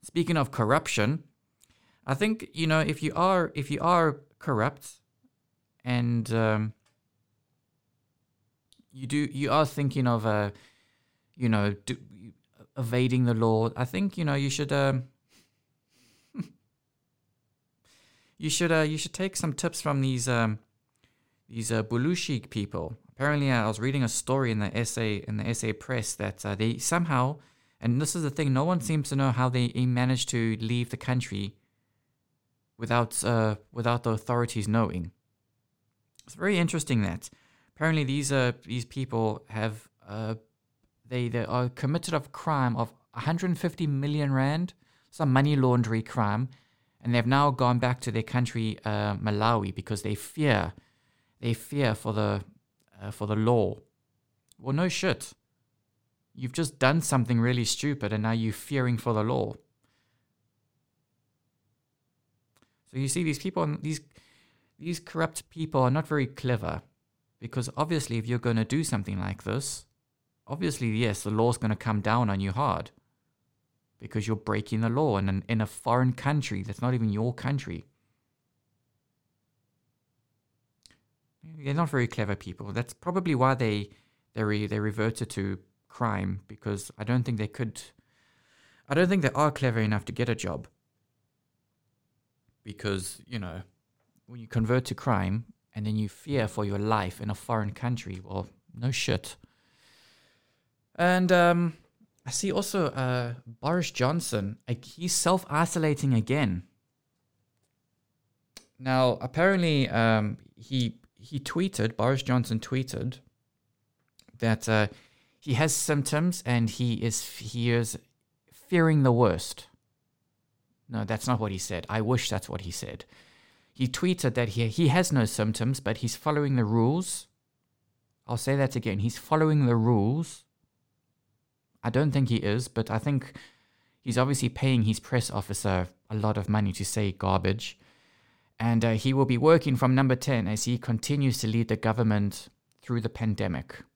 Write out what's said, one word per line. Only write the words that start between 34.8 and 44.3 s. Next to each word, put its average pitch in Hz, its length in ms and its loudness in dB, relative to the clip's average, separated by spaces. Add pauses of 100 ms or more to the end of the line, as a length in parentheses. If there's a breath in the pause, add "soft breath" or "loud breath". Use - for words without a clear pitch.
It's - 120 -20
very 190 220 0
interesting 151 440 2
that 92 260 -4 (460 soft breath)
apparently 156 300 2
these, 139 260 -2
uh, 127 220 2 (120)
these 120 200 -6
people 120 640 -2
have, 110 400 -6 (200)
uh, 110 280 -6 (720)
they, 123 200 -2
they 117 160 -2
are 123 240 0
committed 151 460 -4
of 143 160 -4
crime 131 460 0
of 113 160 -2 (220)
a - 60 -12
hundred 175 380 0
fifty 165 300 -2
million 143 440 0